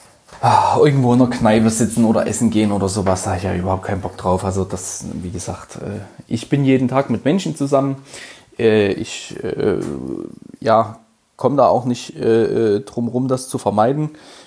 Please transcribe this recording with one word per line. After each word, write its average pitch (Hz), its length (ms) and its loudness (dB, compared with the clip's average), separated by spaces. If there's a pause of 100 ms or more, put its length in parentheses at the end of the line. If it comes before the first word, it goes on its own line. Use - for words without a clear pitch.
(400)
ah, - 420 2
irgendwo 135 300 4
in 123 80 6
der 123 100 4
Kneipe 110 400 4
sitzen 113 340 2
oder 110 220 2
essen 110 240 0
gehen 107 220 2
oder 98 160 0
sowas, 95 340 0
da 98 80 -4
hab 92 60 -2
ich 90 80 -6
ja 92 100 -2
überhaupt 92 300 -2
keinen 98 160 -4
Bock - 160 -10
drauf. 92 280 0
Also 95 200 -2
das, - 480 -8
wie 87 180 -8
gesagt, - 460 -12
äh, 101 240 -8 (260)
ich - 220 -6
bin 143 160 0
jeden 131 240 4
Tag 131 200 0
mit 120 160 -2
Menschen 165 300 0
zusammen. 139 500 -2 (540)
Äh, 107 360 4
ich, - 500 -10
äh, - 340 -2 (800)
ja, 110 400 0 (380)
komm 131 200 0
da 127 100 6
auch 113 200 2
nicht, - 300 -4
äh, 113 600 2
äh, 107 40 -2
drum - 280 -6
rum, 127 200 -2
das 127 200 -2
zu - 100 -6
vermeiden. 127 520 0 (360)